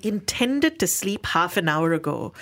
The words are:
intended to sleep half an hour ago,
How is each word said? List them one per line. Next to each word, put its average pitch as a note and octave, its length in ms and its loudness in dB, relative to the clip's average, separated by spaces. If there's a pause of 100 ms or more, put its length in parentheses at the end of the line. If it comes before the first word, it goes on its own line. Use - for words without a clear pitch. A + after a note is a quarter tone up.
intended C4 720 0
to F#3+ 80 2
sleep G3 400 -2
half F3 300 2
an F3+ 120 2
hour D#3+ 260 2
ago, C3 480 -4